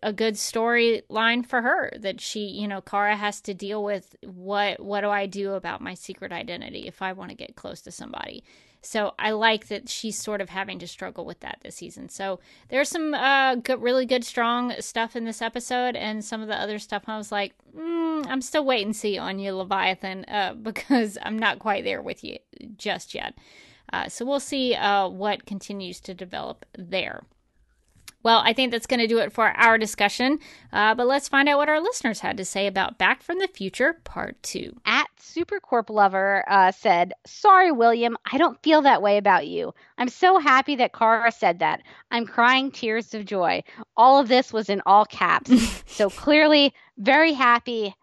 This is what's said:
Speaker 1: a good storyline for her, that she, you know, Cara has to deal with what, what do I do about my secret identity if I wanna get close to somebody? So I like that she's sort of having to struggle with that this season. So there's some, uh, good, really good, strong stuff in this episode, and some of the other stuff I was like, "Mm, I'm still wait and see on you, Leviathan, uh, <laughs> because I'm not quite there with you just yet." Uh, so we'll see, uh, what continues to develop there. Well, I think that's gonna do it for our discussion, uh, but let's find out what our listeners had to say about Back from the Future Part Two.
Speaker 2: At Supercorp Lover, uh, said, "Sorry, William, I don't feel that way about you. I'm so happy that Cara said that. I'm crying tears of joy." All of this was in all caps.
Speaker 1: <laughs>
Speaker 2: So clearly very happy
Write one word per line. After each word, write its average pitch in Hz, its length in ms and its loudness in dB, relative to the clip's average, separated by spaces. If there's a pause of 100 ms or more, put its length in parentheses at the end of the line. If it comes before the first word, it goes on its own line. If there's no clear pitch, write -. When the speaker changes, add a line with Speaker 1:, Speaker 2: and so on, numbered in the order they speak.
Speaker 1:
a 214 80 -4
good 220 220 -2
storyline 233 1080 0
for 240 180 -4
her, 294 360 -2
that 196 220 -8
she, - 200 -10
you 208 280 -8
know, 196 120 -8
Cara 208 360 -2
has 208 240 -6
to 202 140 -10
deal 202 280 -8
with 202 400 -6
what, 196 560 -4
what 202 220 -6
do 208 100 -2
I 202 160 -2
do 196 280 -6
about 170 260 -8
my 185 140 -12
secret 190 360 -16
identity - 560 -12
if - 160 -16
I 185 100 -8
wanna 185 220 -16
get - 220 -20
close - 240 -16
to - 100 -20
somebody? - 540 -16 (380)
So 214 360 -4
I 214 140 -2
like 220 340 0
that 214 220 -10
she's 214 280 -8
sort 208 240 -8
of 185 80 -8
having 190 300 -8
to 175 80 -14
struggle 185 400 -14
with 170 140 -16
that - 220 -14
this - 120 -18
season. - 340 -18
So 196 300 -8 (300)
there's 277 200 -2
some, 311 260 -4
uh, 269 420 2
good, 247 260 -4
really 254 240 0
good, 247 180 -2
strong 240 540 -2
stuff - 380 -6
in 233 80 -6
this 226 180 -8
episode, 247 540 -4
and 214 280 -8
some 220 160 -10
of 220 60 -10
the 214 120 -6
other 208 200 -6
stuff 208 280 -8
I 220 120 -8
was 208 140 -12
like, 202 200 -4 (240)
"Mm, 320 500 -4
I'm 269 140 -4
still 302 240 -2
wait 240 220 0
and 214 100 -4
see 208 220 -4
on 190 200 -6
you, 196 140 -8
Leviathan, 190 720 -4
uh, 196 280 -4
<laughs> 226 80 -18
because 220 580 -2
I'm 220 180 -8
not 208 200 0
quite 202 260 -4
there 196 160 -4
with - 240 -12
you - 140 -12 (380)
just - 360 -8
yet." - 240 -10 (560)
Uh, - 160 -6
so - 160 -10
we'll 277 160 -2
see, 262 360 -2
uh, 202 320 0
what 190 380 -6
continues 196 560 -12
to 185 120 -14
develop 180 500 -12 (140)
there. 180 460 -8 (1000)
Well, 226 220 6
I 226 80 4
think 254 180 0
that's 233 160 -4
gonna 240 220 0
do 226 120 2
it 220 120 -2
for 220 160 2
our 226 300 6
discussion, 220 600 0 (340)
uh, 214 200 4
but 247 120 -2
let's 269 200 0
find 277 220 4
out 285 80 4
what 294 140 2
our 311 100 2
listeners 320 400 -4
had 190 160 -6
to 185 80 -8
say 196 220 -2
about 190 320 -4
Back 208 240 2
from 349 160 -6
the 381 100 -2
Future 254 460 -2 (100)
Part - 380 -12
Two. - 420 -10
Speaker 2:
At 247 220 2 (120)
Supercorp 311 720 -4
Lover, 196 580 2
uh, 190 240 6
said, 180 440 2 (100)
"Sorry, 370 480 6
William, 233 460 2 (120)
I 254 60 -4
don't 294 260 2
feel 311 200 6
that 262 180 6
way 202 160 4
about 190 300 4
you. 165 260 -6 (240)
I'm 247 120 -2
so 370 300 4
happy 285 380 4
that 233 160 0
Cara 226 400 4
said 175 280 0
that. 156 200 0 (300)
I'm 233 160 -2
crying 262 440 2
tears 220 440 -6
of 214 100 -8
joy." 180 380 0 (340)
All 262 220 8
of 269 100 4
this 254 240 2
was 220 160 -4
in 196 160 -2
all 202 220 6
caps. - 440 0
Speaker 1:
<laughs> 226 360 4
Speaker 2:
So 202 240 0
clearly 302 640 4 (240)
very 285 340 4
happy 240 720 0